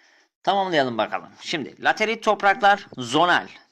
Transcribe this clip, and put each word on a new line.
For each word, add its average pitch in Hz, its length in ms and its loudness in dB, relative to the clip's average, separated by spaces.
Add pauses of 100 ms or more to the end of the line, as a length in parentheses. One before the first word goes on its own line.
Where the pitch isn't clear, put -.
(440)
Tamamlayalım 170 540 0
bakalım. 95 320 -4 (120)
Şimdi 127 420 -8
laterit 214 400 -2
topraklar 202 640 2 (100)
zonal, 131 500 0 (240)